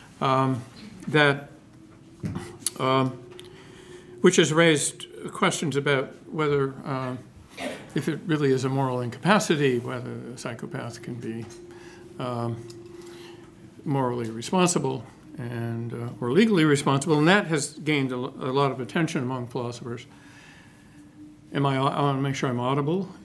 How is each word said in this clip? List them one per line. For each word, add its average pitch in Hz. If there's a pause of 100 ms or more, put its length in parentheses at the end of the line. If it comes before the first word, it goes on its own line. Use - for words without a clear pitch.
(200)
um, 131 (460)
that, 143 (1300)
um, 131 (1000)
which 180
has 147
raised 160 (260)
questions 151
about 139 (180)
whether, 143 (100)
uh, 131 (800)
if 151
it 151
really 151
is 127
a 135
moral 131
incapacity, 143
whether 120 (240)
a -
psychopath 117
can 123
be, 117 (720)
um, 117 (1160)
morally 123
responsible 135 (360)
and, 117
uh, 120 (120)
or 120
legally 185
responsible, 143
and 151
that 185
has 156
gained 139
a, 127
a 131
lot 139
of 127
attention 156
among 123
philosophers. 120 (1500)
Am 143
I, 135
I 135
wanna 139
make 139
sure 139
I'm 120
audible 143 (140)